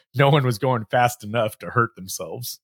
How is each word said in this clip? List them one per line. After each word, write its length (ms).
no 160
one 160
was 140
going 260
fast 380
enough 340
to 140
hurt 240
themselves. 680